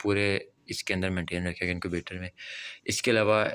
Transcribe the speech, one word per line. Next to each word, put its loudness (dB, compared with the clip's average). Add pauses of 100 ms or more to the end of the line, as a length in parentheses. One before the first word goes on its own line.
पूरे 2 (400)
इसके -4
अंदर 0
maintain -2
रखेगा -2
incubator -4
में। -8 (560)
इसके 0
अलावा 6 (120)